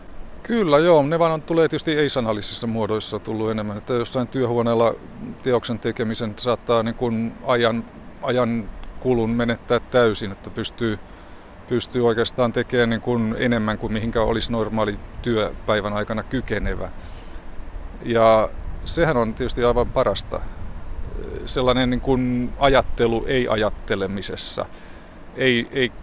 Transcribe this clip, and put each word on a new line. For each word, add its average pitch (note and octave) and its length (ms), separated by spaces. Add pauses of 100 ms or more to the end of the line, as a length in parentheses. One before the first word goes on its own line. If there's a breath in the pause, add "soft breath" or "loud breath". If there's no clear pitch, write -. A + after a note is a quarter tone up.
(420 loud breath)
Kyllä F#3 360
joo, E3 240
ne D#3 160
vaan E3 140
on, D#3 100
tulee E3 260
tietysti D#3 300
ei-sanallisissa A#2 680
muodoissa G#2+ 520
tullut A2 320
enemmän, G#2+ 280
että B2+ 140
jossain A#2+ 360
työhuoneella A#2 640 (480)
teoksen A#2+ 360
tekemisen A2+ 580
saattaa A#2 460
niin A2+ 120
kuin A2+ 380 (140)
ajan, A#2 380 (380)
ajan A#2 460 (320)
kulun A#2 300
menettää A#2 500
täysin, G#2+ 520
että - 180
pystyy, G#2+ 480 (720 loud breath)
pystyy A#2+ 380
oikeastaan A#2 460
tekemään A#2+ 380
niin A2 100
kuin A#2 380
enemmän G#2+ 400
kuin G#2+ 140
mihinkä A2+ 300
olisi A2+ 300
normaali G#2+ 460 (240)
työpäivän G#2+ 720
aikana G#2 300
kykenevä. G#2+ 640 (1160 loud breath)
Ja A2+ 460 (360)
sehän D#3+ 320
on A2+ 180
tietysti A#2+ 300
aivan A#2+ 240
parasta. G#2+ 520 (1080)
Sellainen B2+ 440
niin B2 100
kuin B2 580
ajattelu A#2+ 680
ei-ajattelemisessa, G2+ 1400 (720 loud breath)
ei, B2 360
ei C3 200 (100)